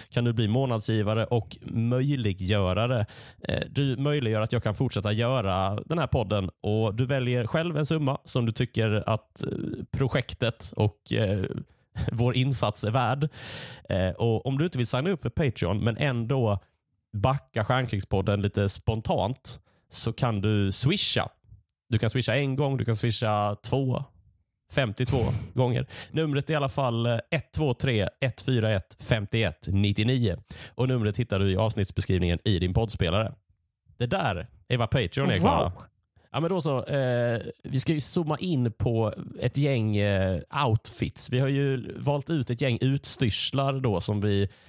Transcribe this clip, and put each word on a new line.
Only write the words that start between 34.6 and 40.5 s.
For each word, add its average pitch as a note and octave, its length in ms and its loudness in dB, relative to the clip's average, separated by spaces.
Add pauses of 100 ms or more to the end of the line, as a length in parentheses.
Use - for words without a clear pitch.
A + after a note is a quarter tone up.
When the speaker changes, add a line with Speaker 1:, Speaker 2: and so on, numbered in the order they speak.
Speaker 1:
är B2 80 2
vad A#2 140 0
Patreon C3 400 0
är, G2+ 80 2
Clara. - 240 4
Speaker 2:
Wow. F2+ 100 -2 (600)
Speaker 1:
Ja, C3+ 80 -2
men E3+ 100 0
då F#3 100 0
så, C#3 240 0
eh, A#2+ 560 0 (240)
vi C3 160 -2
ska - 120 2
ju D3+ 80 0
zooma D#3 380 -2
in B2+ 340 0
på A2+ 420 0 (260)
ett - 160 0
gäng, A#2+ 400 2
eh, F#2+ 440 2 (260)